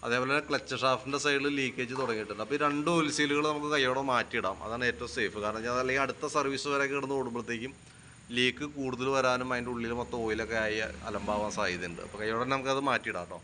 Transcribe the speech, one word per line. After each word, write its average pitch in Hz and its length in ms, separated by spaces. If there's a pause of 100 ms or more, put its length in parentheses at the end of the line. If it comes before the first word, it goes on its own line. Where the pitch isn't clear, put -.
അതേപോലെ 127 260
തന്നെ 147 160
ക്ലച്ച് 135 360
ഷാഫ്റ്റിൻ്റെ 131 420
സൈഡിൽ 139 220 (120)
ലീക്കേജ് 127 420
തുടങ്ങിയിട്ടുണ്ട്. 107 440
അപ്പോൾ 135 120
ഈ - 80
രണ്ട് 147 280
ഓയിൽ 156 240
സീലുകൾ 147 340
നമുക്ക് 147 220
കൈയോടെ 131 380
മാറ്റിയിടാം, 107 460 (100)
അതാണ് 120 240
ഏറ്റവും 120 260
സേഫ്. 104 260
കാരണം 107 160
വെച്ചാൽ 120 180
അതല്ലെങ്കിൽ 131 280
അടുത്ത 131 200 (120)
സർവീസ് 139 360
വരെ 139 200
കിടന്ന് 139 260
ഓടുമ്പോഴത്തേക്കും 120 540 (640)
ലീക്ക് 127 280 (120)
കൂടുതൽ 131 400
വരാനും 127 380
അതിൻ്റെ 120 180
ഉള്ളിൽ 117 260
മൊത്തം 120 260
ഓയിലൊക്കെ 110 400
ആയി 107 140 (300)
അലമ്പാവാൻ 104 480
സാധ്യതയുണ്ട്. 90 500
അപ്പോൾ 104 140
കൈയോടെ 113 240
തന്നെ 135 100
നമുക്കത് 135 340
മാറ്റിയിടാം 104 380
കേട്ടോ. 87 160